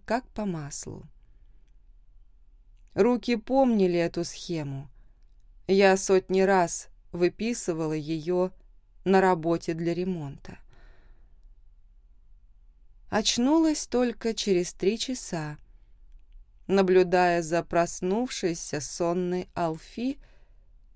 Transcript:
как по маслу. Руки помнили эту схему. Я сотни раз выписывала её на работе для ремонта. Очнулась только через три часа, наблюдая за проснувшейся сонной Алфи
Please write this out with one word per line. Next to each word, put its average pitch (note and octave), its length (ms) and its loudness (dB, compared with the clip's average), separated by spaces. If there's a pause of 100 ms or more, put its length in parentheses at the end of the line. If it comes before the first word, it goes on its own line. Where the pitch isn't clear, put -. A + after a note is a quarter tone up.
как A#3+ 240 -4
по G#3+ 160 -8
маслу. D#3 600 -10 (1900)
Руки A#3+ 420 2
помнили A3 640 2
эту E3+ 240 -2
схему. D3 680 -8 (800)
Я F#3+ 280 6
сотни F#3+ 440 2
раз F#3 460 2 (240)
выписывала F3 800 -2
её D#3+ 600 -2 (520)
на F#3+ 160 4
работе E3+ 540 2
для E3+ 200 -2
ремонта. E3+ 680 -8 (2500)
Очнулась C#4+ 760 2
только A#3 480 -2
через F3+ 380 0
три G#3 260 -2
часа, D#3+ 600 -8 (1120)
наблюдая F3+ 720 4
за E3+ 220 -2
проснувшейся F3 1160 -2
сонной F3+ 760 -4
Алфи F3 640 -6 (760)